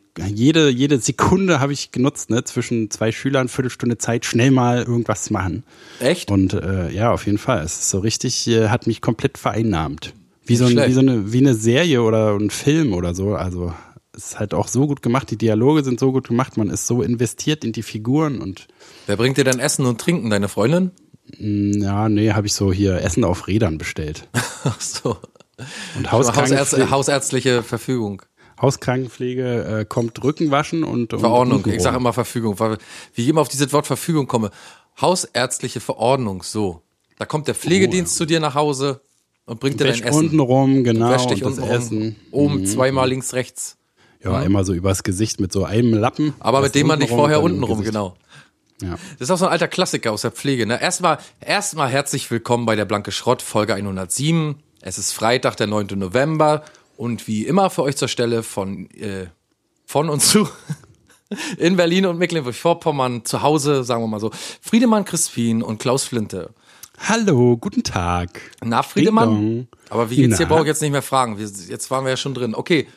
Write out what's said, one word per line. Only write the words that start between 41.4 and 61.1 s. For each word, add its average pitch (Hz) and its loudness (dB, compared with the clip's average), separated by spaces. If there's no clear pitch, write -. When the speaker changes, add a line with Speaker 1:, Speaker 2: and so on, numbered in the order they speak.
Speaker 1:
und 104 -4
das - -6
Speaker 2:
unten 104 -2
rum. 123 0
Speaker 1:
Essen. 110 -4
Speaker 2:
Oben 135 2
Speaker 1:
Mhm. 95 -4
Speaker 2:
zweimal 127 2
links, 131 -6
rechts. - -6
Speaker 1:
Ja, 95 0
Speaker 2:
Mhm. 90 -2
Speaker 1:
immer 98 4
so 95 -2
übers 95 -2
Gesicht 104 -2
mit 95 -2
so 98 -2
einem 113 2
Lappen. 139 0
Speaker 2:
Aber 127 2
Speaker 1:
Erst 139 2
Speaker 2:
mit - 0
dem 147 4
man 156 4
dich 139 2
Speaker 1:
unten 120 -2
rum, 120 2
Speaker 2:
vorher 151 4
Speaker 1:
dann 147 2
Speaker 2:
unten 175 2
Speaker 1:
im - -2
Speaker 2:
rum, 110 0
Speaker 1:
Gesicht. 107 -4
Speaker 2:
genau. 98 -4
Speaker 1:
Ja. 92 -6
Speaker 2:
Das 127 -8
ist 151 2
auch 185 2
so 185 2
ein 156 2
alter 165 0
Klassiker 160 -2
aus 107 -4
der 117 -2
Pflege, 127 0
ne? 113 0
Erstmal, 175 0
erstmal 156 -2
herzlich 135 -2
willkommen 117 0
bei 113 2
der 104 0
Blanke 101 -4
Schrott, - -2
Folge 107 -2
einhundertsieben. 131 -2
Es - -10
ist 95 -6
Freitag, 120 0
der 110 0
neunte 101 -2
November. 151 0
Und 117 -6
wie 107 -2
immer 190 2
für 165 -2
euch 139 -2
zur 131 -2
Stelle 117 -2
von, 98 -8
äh, 98 -10
von 151 0
und 147 0
zu 208 4
<laughs> - -14